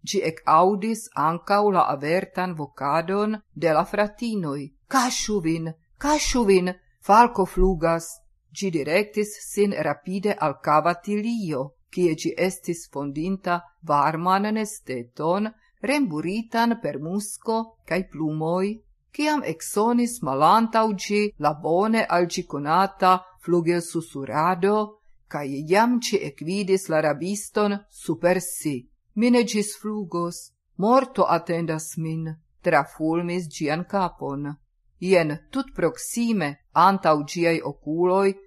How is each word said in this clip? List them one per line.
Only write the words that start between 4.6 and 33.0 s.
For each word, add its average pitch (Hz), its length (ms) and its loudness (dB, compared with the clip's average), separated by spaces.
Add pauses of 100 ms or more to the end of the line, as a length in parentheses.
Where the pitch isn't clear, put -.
"Kaŝu 240 540 0
vin, 165 300 -2 (260)
kaŝu 254 480 2
vin, 185 260 4 (320)
falko 226 420 6
flugas!" 165 600 2 (460)
Ĝi 190 180 -4
direktis 202 720 -2
sin 202 360 0
rapide 185 560 -2
al 147 260 -2
kavatilio, 175 1000 0 (280)
kie 175 240 2
ĝi 160 240 -6
estis 175 520 -4
fondinta 170 680 -4 (220)
varman 165 720 2
nesteton 180 1000 -4 (300)
remburitan 226 1000 -2
per 147 180 -6
musko 202 580 -6 (300)
kaj 180 240 -2
plumoj, 156 560 -2 (480)
kiam 302 300 0
eksonis 240 760 -2
malantaŭ 202 680 4
ĝi 208 280 -2 (180)
la 147 160 2
bone 196 540 2
al 175 180 2
ĝi 175 200 -6
konata 185 680 2 (320)
flugilsusurado, 170 1300 0 (540)
kaj 147 160 -6 (220)
jam 233 320 4
ĝi 214 220 -2
ekvidis 190 680 -2
la 156 120 2
rabiston 196 800 -2 (120)
super 175 500 0
si. - 360 -6 (400)
"Mi 233 140 4
ne 240 140 6
ĝis 202 340 -4
flugos, 175 580 -6 (420)
morto 240 500 2
atendas 165 680 -2
min," 160 320 -6 (340)
trafulmis 165 840 0